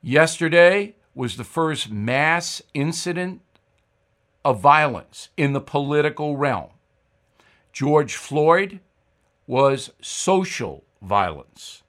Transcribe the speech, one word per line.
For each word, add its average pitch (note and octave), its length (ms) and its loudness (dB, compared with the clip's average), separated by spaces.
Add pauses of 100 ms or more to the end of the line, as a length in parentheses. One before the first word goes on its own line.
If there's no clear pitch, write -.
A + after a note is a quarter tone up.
Yesterday E3+ 920 4 (180)
was B2+ 220 -6
the A#2 80 -12
first D#3 460 -4
mass C#3 680 -2 (140)
incident E3+ 640 -6 (1040)
of B2+ 140 0
violence C#3+ 760 0
in C#3 160 0
the C#3 80 -2
political D3 760 -2
realm. C3+ 340 -4 (1000)
George D3 440 0
Floyd F3 640 0 (680)
was C3+ 540 0
social F3+ 840 -4 (180)
violence. F#2 880 -6